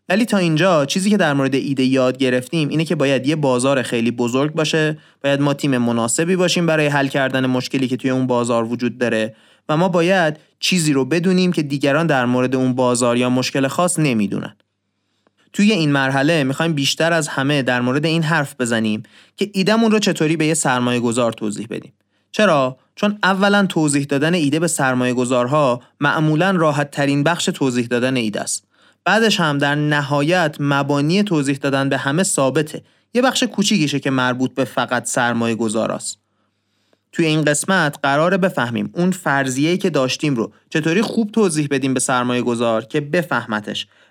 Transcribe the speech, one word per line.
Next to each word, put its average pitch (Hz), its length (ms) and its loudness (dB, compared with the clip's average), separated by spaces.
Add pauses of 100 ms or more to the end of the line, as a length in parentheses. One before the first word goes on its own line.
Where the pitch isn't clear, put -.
(120)
ولی 214 140 2
تا 214 120 0
اینجا 165 480 2
چیزی 190 240 -2
که 208 80 4
در 160 160 2
مورد 135 220 0
ایده 135 280 0
یاد 131 340 2
گرفتیم 131 520 0
اینه 156 160 0
که 170 100 -2
باید 135 320 0
یه 156 80 0
بازار 135 460 0
خیلی 117 300 -2
بزرگ 123 420 0
باشه، 156 440 0 (260)
باید 139 180 0
ما 143 120 2
تیم 139 240 0
مناسبی 120 580 0
باشیم 175 300 0
برای 156 220 2
حل 143 200 0
کردن 131 380 -2
مشکلی 127 420 -2
که 123 100 -2
توی 131 120 -2
اون 131 180 0
بازار 120 360 0
وجود 120 340 -4
داره 113 380 -2 (340)
و 151 80 0
ما 185 120 2
باید 170 480 2 (220)
چیزی 160 340 0
رو 135 120 2
بدونیم 180 460 2
که 170 120 0
دیگران 143 440 0
در 131 180 2
مورد 127 300 2
اون 131 180 2
بازار 123 440 2
یا 123 120 2
مشکل 127 380 0
خاص 175 320 0
نمیدونن. 110 560 -2 (960)
توی 208 180 2
این 160 200 2
مرحله 139 520 2
می‌خوایم 156 300 -2
بیشتر 156 400 0
از 156 140 0
همه 139 340 -2
در 123 200 0
مورد 131 240 -2
این 165 180 0
حرف 151 360 -2
بزنیم 113 440 -2 (340)
که 202 160 -2
ایده‌مون 214 380 2
رو 214 80 2
چطوری 165 380 0
به 156 80 0
یه 156 80 2
سرمایه 123 460 0
گذار 117 320 0
توضیح 104 380 -8
بدیم. - 240 -12 (380)
چرا؟ 147 460 2 (180)
چون 208 280 -2
اولاً 196 420 2
توضیح 143 380 0
دادن 143 300 0
ایده 151 260 0
به 170 80 0
سرمایه 127 460 0
گذارها 123 680 0 (180)
معمولاً 156 520 2
راحت 147 400 0
ترین 143 320 0
بخش 165 220 0
توضیح 123 400 -2
دادن 123 320 0
ایده 107 240 -4
است. - 240 -8 (400)
بعدش 208 340 2
هم 151 180 0
در 143 180 0
نهایت 147 840 0
مبانی 143 640 0
توضیح 143 340 0
دادن 135 320 -2
به 135 80 -2
همه 143 260 0
ثابته. 151 600 -2 (300)
یه 240 80 0
بخش 254 220 0
کوچیکیشه 160 560 0
که 143 100 -2
مربوط 127 440 0
به 135 100 -2
فقط 123 420 -2
سرمایه 117 500 0
گذاراست. 107 640 -4 (920)
توی 170 140 0
این 156 160 2
قسمت 151 640 0
قراره 156 340 2
بفهمیم 120 560 -2
اون 180 180 0
فرضیه‌ای 139 640 -2
که 185 120 -2
داشتیم 139 460 0
رو 107 160 -4 (180)
چطوری 165 320 0
خوب 220 300 -2
توضیح 156 400 0
بدیم 135 220 0
به 127 60 0
سرمایه 123 420 0
گذار 117 440 0
که 151 160 -4
بفهمتش 117 840 -4 (240)